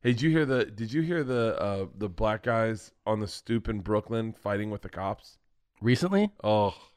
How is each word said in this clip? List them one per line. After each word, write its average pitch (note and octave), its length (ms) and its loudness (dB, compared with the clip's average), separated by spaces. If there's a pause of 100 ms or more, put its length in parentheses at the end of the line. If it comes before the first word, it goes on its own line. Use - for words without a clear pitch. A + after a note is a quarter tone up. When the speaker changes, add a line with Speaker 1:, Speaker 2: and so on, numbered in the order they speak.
Speaker 1:
Hey, B2 120 2
did A#2+ 100 -2
you D#3+ 80 4
hear D#3 140 4
the, B2+ 200 2
did G#2+ 260 -8
you D3+ 100 0
hear E3 220 -2
the, A#2+ 380 0
uh, G2 240 -2 (120)
the G2+ 120 -4
black G#2+ 340 -2
guys A2+ 480 -2 (140)
on G#2+ 140 0
the G#2 80 -2
stoop A2+ 420 -4
in G#2+ 120 -2
Brooklyn A2 520 -2
fighting G#2 380 -2
with G#2 100 -8
the F2+ 80 -14
cops? - 480 -8 (420)
Speaker 2:
Recently? F#3 520 2 (120)
Speaker 1:
Oh. G#2+ 320 4 (220)